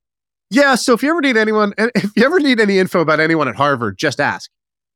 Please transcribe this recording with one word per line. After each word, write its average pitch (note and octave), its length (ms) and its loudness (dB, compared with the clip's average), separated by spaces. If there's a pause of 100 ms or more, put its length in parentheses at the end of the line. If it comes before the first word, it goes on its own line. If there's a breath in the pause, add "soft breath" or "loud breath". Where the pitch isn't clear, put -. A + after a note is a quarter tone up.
(520)
"Yeah, C4+ 240 2
so - 180 0
if G#3+ 80 0
you C#4 80 0
ever E4+ 120 -2
need C4 140 0
anyone, G#3+ 400 0
<laughs> - 20 -10
if G#3 380 -2
you G#3+ 100 4
ever F4 140 2
need C4 200 2
any G3+ 180 2
info F#3 220 0
about D3+ 200 0
anyone D#3+ 280 0
at A2+ 80 -6
Harvard, B2 420 -2
just C#3+ 220 -4
ask. A#2 320 -4 (440)